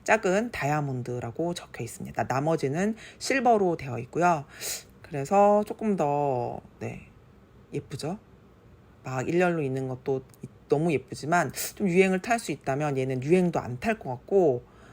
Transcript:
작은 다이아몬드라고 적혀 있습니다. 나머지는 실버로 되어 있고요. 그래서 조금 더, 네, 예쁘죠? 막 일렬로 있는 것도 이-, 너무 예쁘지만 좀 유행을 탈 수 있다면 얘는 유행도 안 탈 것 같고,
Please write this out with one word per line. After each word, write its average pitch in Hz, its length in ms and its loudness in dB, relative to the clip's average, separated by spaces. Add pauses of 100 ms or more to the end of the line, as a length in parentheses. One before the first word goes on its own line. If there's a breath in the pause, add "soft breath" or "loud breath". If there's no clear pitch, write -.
작은 208 480 2
다이아몬드라고 135 1000 -4
적혀 - 300 -12
있습니다. 117 420 -6
나머지는 135 720 0 (240 loud breath)
실버로 226 580 2
되어 127 220 -8
있고요. 156 460 0 (560 loud breath)
그래서 202 640 4
조금 214 300 -2
더, 143 680 0 (180)
네, - 280 -10 (680)
예쁘죠? 143 460 -8 (840)
막 131 240 -4
일렬로 175 340 2
있는 131 260 -2
것도 131 360 -4 (200)
이-, - 40 -12 (200)
너무 156 260 2
예쁘지만 147 580 -2 (240 loud breath)
좀 208 120 0
유행을 190 340 4
탈 233 180 -2
수 185 120 -6
있다면 143 460 -2
얘는 131 260 -2
유행도 170 360 4
안 123 200 -6
탈 220 180 -2
것 - 120 -10
같고, 135 540 2 (300 loud breath)